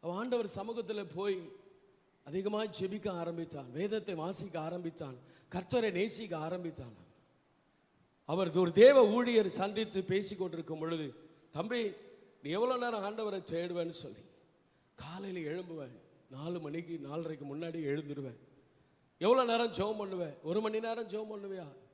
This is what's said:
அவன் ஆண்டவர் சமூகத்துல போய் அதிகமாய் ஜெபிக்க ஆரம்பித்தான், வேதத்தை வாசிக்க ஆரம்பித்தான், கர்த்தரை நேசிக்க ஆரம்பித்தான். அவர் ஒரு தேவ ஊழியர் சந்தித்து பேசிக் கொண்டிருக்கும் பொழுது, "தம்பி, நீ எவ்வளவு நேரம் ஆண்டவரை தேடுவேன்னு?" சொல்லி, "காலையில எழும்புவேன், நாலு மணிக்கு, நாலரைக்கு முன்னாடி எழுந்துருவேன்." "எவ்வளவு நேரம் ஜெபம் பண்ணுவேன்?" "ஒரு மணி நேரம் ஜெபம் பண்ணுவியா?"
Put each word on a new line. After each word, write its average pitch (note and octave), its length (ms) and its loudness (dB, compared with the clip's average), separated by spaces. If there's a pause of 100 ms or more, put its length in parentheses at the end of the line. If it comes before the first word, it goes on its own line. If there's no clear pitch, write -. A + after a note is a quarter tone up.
அவன் F3 160 -6
ஆண்டவர் A#3+ 300 0
சமூகத்துல G3+ 680 -6
போய் F#3+ 240 -2 (840)
அதிகமாய் G3+ 460 -2 (120)
ஜெபிக்க G3+ 280 -4
ஆரம்பித்தான், E3 640 -6
வேதத்தை G3 420 -2
வாசிக்க E3+ 460 -4
ஆரம்பித்தான், E3 560 -6 (380)
கர்த்தரை G#3+ 380 0
நேசிக்க G3 440 -2
ஆரம்பித்தான். D#3 680 -8 (1200)
அவர் E3+ 260 0
ஒரு F3 180 6
தேவ B3 360 12
ஊழியர் A3+ 400 6
சந்தித்து G3+ 540 -2
பேசிக் F#3+ 360 -2
கொண்டிருக்கும் E3 400 -6
பொழுது, D#3 360 -4 (360)
"தம்பி, G#3+ 420 -2 (500)
நீ C#3+ 80 -8
எவ்வளவு B3 280 0
நேரம் A#3 260 -2
ஆண்டவரை G#3 380 -4 (100)
தேடுவேன்னு?" E3+ 360 -2
சொல்லி, C#3+ 300 -10 (760)
"காலையில F3 560 -8
எழும்புவேன், D#3+ 440 -8 (360)
நாலு D#3+ 300 -6
மணிக்கு, E3 400 -6 (120)
நாலரைக்கு D#3 400 -6
முன்னாடி E3 320 -6
எழுந்துருவேன்." C#3+ 520 -4 (840)
"எவ்வளவு A#3+ 320 6
நேரம் A#3 220 2
ஜெபம் G#3 260 -2
பண்ணுவேன்?" F3+ 440 -4
"ஒரு F3 180 0
மணி A3 200 -2
நேரம் A3+ 280 -4
ஜெபம் G#3+ 240 -6
பண்ணுவியா?" G3 340 -8 (280)